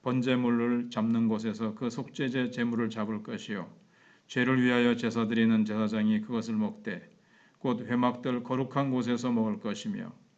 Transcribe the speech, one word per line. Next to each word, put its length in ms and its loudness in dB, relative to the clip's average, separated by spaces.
번제물을 880 2
잡는 380 2
곳에서 460 -2
그 160 -4
속죄제 600 -4
제물을 400 -2
잡을 320 -6
것이요 480 -8
죄를 340 4
위하여 340 6
제사 320 0
드리는 360 4
제사장이 580 0
그것을 340 -4
먹되 520 -4
곧 280 -2
회막들 580 0
거룩한 460 -2
곳에서 400 0
먹을 300 0
것이며 520 -6